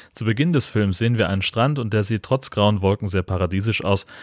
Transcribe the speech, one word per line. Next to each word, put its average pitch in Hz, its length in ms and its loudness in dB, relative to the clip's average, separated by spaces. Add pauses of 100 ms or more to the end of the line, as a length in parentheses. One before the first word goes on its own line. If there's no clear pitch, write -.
(140)
Zu - 100 -8
Beginn 113 280 2
des 131 160 2
Films 101 300 0
sehen 117 200 2
wir 98 100 2
einen 98 140 0
Strand 139 380 0
und 110 120 -4
der 107 120 2
sieht 104 180 -2
trotz - 300 -2
grauen 104 300 2
Wolken 98 260 0
sehr 92 160 -2
paradiesisch 95 600 -2
aus, 98 220 0 (160)